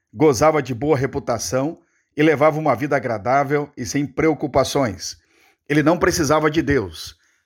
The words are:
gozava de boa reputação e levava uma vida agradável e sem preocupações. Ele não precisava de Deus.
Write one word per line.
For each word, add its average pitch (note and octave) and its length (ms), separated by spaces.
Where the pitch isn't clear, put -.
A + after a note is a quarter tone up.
gozava D3 500
de B2 100
boa C#3+ 240
reputação C3 840
e C#3+ 80
levava D3+ 340
uma D3+ 180
vida C#3 200
agradável C3 800
e B2 100
sem C#3+ 200
preocupações. C#3 1120
Ele D3 160
não E3 160
precisava D#3 500
de D#3 120
Deus. A#2+ 560